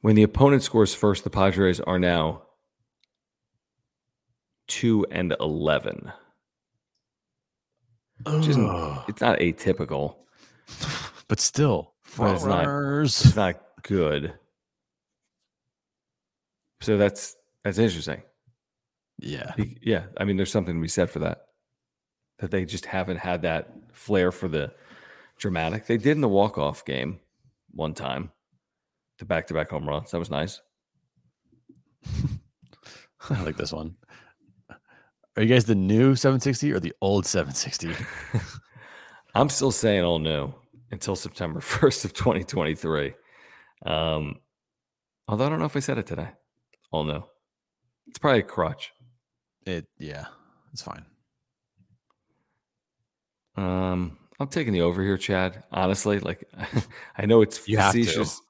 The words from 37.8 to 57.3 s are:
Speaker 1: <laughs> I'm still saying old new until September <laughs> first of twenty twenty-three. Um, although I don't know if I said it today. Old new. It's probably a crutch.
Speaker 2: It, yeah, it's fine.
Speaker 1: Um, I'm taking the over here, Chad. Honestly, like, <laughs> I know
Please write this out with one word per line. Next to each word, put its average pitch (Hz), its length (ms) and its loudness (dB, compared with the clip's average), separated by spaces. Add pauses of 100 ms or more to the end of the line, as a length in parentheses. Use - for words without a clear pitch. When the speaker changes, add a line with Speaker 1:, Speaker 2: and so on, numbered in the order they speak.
Speaker 1:
<laughs> - 680 -20
I'm 135 140 4
still 135 220 0
saying 104 320 2
old 85 200 2
new 73 300 -2 (380)
until 98 260 -6
September 85 440 -8
<laughs> - 20 -14
first - 420 2
of 104 80 -6
twenty 95 320 0
twenty-three. 78 720 -2 (720)
Um, 78 540 -4 (880)
although 107 180 0
I - 20 0
don't 160 100 -2
know 165 60 -2
if 147 120 -6
I 139 40 -2
said 135 160 -4
it 113 100 -6
today. - 220 -8 (640)
Old 78 140 -2
new. 76 160 -6 (840)
It's - 100 -16
probably 131 220 4
a - 20 -2
crutch. - 500 -4 (720)
Speaker 2:
It, 85 220 -8 (120)
yeah, 73 280 -12 (480)
it's - 80 -14
fine. - 240 -14 (2500)
Speaker 1:
Um, 92 640 -2 (220)
I'm 139 80 -6
taking 139 240 -2
the 87 100 4
over 87 200 2
here, 98 140 0
Chad. 92 540 -2
Honestly, 98 480 0
like, - 260 -8 (380)
<laughs> - 340 -16
I 101 100 -2
know 113 160 8